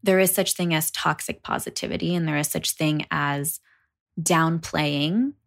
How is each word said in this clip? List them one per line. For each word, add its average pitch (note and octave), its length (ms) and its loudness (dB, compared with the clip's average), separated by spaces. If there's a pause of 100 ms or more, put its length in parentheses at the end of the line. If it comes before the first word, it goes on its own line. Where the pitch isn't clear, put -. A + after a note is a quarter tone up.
there F#3+ 160 4
is F#3+ 140 4
such F#3 200 0
thing F3 200 0
as D#3 180 0
toxic - 500 -4
positivity - 720 -4
and E3+ 140 0
there D3+ 100 0
is D3+ 100 -2
such - 240 -4
thing D3+ 380 0
as C#3+ 500 -2 (640)
downplaying D#3+ 1120 2 (140)